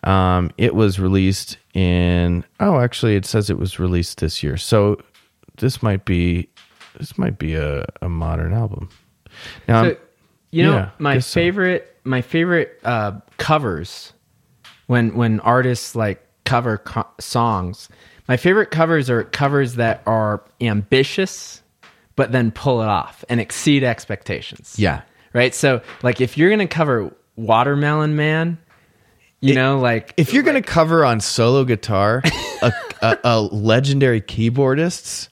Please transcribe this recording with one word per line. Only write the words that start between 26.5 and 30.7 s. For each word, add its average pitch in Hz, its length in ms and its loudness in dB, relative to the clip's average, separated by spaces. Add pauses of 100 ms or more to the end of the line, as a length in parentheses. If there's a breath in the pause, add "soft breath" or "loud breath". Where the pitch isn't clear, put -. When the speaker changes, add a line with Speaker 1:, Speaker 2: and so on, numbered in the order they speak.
Speaker 2:
gonna 214 180 0
cover 131 440 -2 (220)
Watermelon 143 800 2
Man, 160 440 0 (840 soft breath)
you 135 120 4
Speaker 1:
It, 147 40 4
Speaker 2:
know, 135 240 2
like, 117 360 0
Speaker 1:
if 160 160 2
you're 269 120 2
gonna 277 140 2
Speaker 2:
like 214 80 -4
Speaker 1:
cover 165 380 4